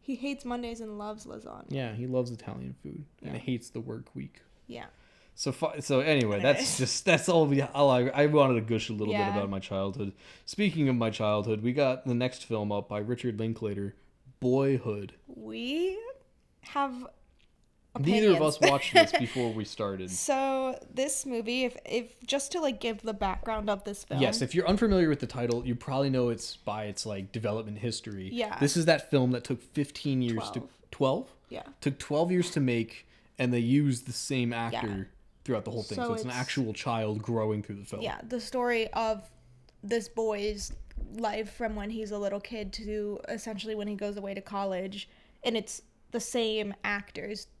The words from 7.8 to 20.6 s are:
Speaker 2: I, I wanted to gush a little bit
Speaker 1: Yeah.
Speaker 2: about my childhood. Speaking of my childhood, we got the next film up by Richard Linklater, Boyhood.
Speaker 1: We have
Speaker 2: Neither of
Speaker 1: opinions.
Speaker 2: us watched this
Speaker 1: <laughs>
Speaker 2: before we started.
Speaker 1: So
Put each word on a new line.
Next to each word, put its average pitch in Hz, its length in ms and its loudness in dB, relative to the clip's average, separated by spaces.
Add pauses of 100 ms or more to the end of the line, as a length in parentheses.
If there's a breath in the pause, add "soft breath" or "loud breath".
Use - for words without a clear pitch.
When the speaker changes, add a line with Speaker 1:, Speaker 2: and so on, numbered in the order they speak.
Speaker 2:
I, 123 160 6
I 135 180 4
wanted 147 300 6
to 113 80 2
gush 110 260 0
a 120 60 -4
little 104 180 0
bit 104 60 2
Speaker 1:
Yeah. 101 180 0
Speaker 2:
about 101 140 0
my 98 80 -2
childhood. 98 560 -4 (320 loud breath)
Speaking 165 420 2
of 127 80 4
my 113 140 2
childhood, 107 520 2
we 123 120 0
got 131 320 2
the 123 80 2
next 123 320 -2
film 104 260 -2
up 101 160 -2
by 104 120 -2
Richard 117 380 -2
Linklater, 104 580 -4 (440 soft breath)
Boyhood. 127 720 2 (140)
Speaker 1:
We 254 720 -4 (640)
have 262 440 -4 (920)
Speaker 2:
Neither 208 300 6
of 185 80 10
Speaker 1:
opinions. 156 260 4
Speaker 2:
us - 80 8
watched - 240 0
this 330 180 10
Speaker 1:
<laughs> 330 60 4
Speaker 2:
before 120 340 0
we 107 120 -2
started. 98 460 -4
Speaker 1:
So 262 680 0 (140)